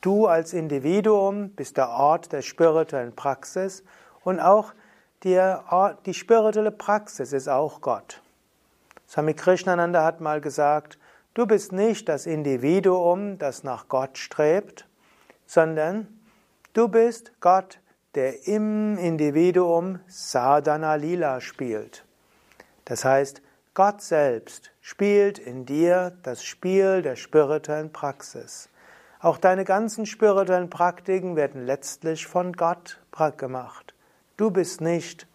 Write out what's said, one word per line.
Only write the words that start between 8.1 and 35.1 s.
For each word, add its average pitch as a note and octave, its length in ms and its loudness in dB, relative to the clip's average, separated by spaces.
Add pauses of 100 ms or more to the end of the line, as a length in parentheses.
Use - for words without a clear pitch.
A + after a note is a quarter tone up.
Swami D#3 240 -2
Krishnananda F3 720 2
hat E3 160 -2
mal D3+ 180 -2
gesagt, D3 580 -2 (360)
"Du A#3 140 0
bist G3+ 260 0
nicht G#3 340 -2
das D3+ 200 -4
Individuum, F3 1120 0
das C#3 240 -6
nach B2+ 260 -10
Gott C3 280 -4
strebt, - 720 -2 (600)
sondern D#3+ 600 0 (680)
du A#3 140 4
bist A3+ 440 2 (100)
Gott, F#3 380 2 (360)
der C3 320 -4
im G#3+ 500 -2
Individuum E3+ 1080 2
Sadhana D3 880 0
Lila D3+ 460 -2
spielt." - 640 -10 (800)
Das B2 200 -6
heißt, C3+ 360 2 (320)
Gott G3+ 280 2
selbst C#3+ 680 -4 (100)
spielt G3+ 580 0
in B2+ 260 -14
dir F3 580 0
das B2 200 -10
Spiel F#3+ 600 0
der C3+ 120 -4
spirituellen D3+ 800 0
Praxis. - 760 -12 (520)
Auch E3 160 2
deine F#3 280 2
ganzen G#3+ 400 -2
spirituellen F#3 640 2
Praktiken F3+ 680 -2
werden C#3+ 300 -2
letztlich D#3 600 -6
von F3+ 280 -4
Gott F3 460 -4 (140)
pra-, D#3 180 0
gemacht. B2+ 600 -12 (420)
Du A3 160 0
bist F3 300 -2
nicht E3+ 540 -4